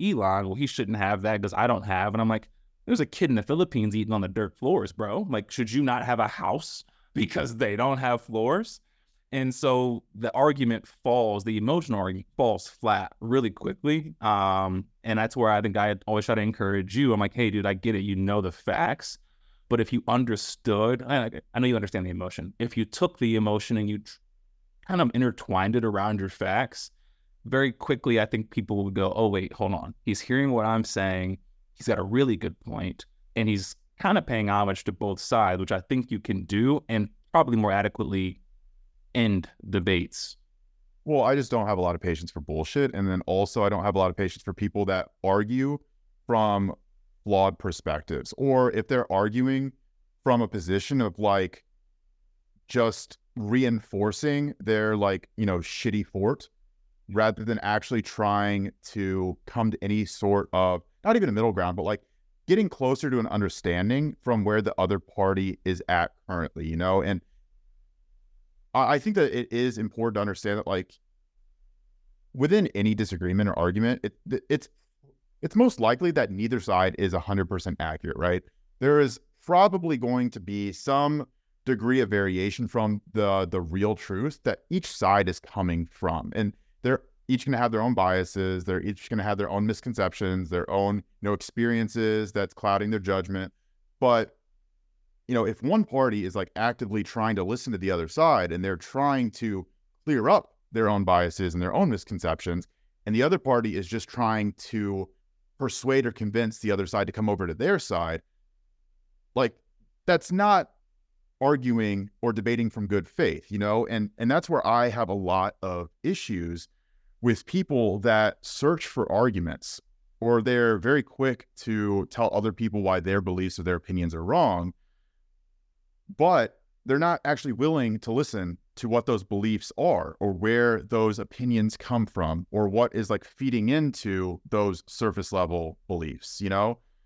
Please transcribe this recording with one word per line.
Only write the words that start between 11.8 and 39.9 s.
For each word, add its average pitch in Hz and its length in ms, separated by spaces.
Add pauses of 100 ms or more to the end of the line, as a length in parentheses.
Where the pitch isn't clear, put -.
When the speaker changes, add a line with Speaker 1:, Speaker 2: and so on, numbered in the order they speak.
Speaker 1:
argument 95 280 (100)
falls 110 320
flat 101 500
really 117 300
quickly. 151 720
Um, 95 640 (180)
and 110 160
that's 113 160
where 113 160
I 104 80
think 104 160
I 104 300
always 107 200
try 113 100
to 110 60
encourage 98 540
you. 135 160
I'm 104 80
like, 101 140
"Hey, 120 160
dude, 101 160
I 101 80
get 107 220
it. 98 80
You 101 120
know 98 240
the 92 140
facts. - 640 (500)
But 113 140
if 104 100
you 120 160
understood," 117 920
I, 127 280 (240)
I 120 60
know 127 80
you 123 80
understand 98 300
the 90 60
emotion. 90 480
If 117 180
you 110 80
took - 340
the 113 160
emotion 107 400
and 104 140
you 104 80
tr-, - 220 (680)
kind 180 140
of 123 120
intertwined 110 600
it 117 80
around 104 380
your 95 80
facts, 104 600 (520)
very 127 300
quickly, 120 480
I 107 40
think 107 240
people 104 360
would 98 80
go, 95 200
"Oh, 113 140
wait, 98 240
hold 98 220
on. - 200 (120)
He's 104 160
hearing 135 300
what 113 140
I'm 110 200
saying. 95 520 (360)
He's - 140
got 104 120
a 95 40
really 117 340
good 92 240
point. - 440 (300)
And 110 140
he's 98 260 (240)
kind 202 180
of - 80
paying 110 240
homage 101 360
to 98 80
both 98 260
sides," 98 400
which 95 140
I 92 80
think 127 300
you 107 100
can 95 240
do 117 420
and 107 220 (240)
probably 127 240
more 104 160
adequately 98 640 (760)
end 104 340 (200)
debates. 92 680 (680)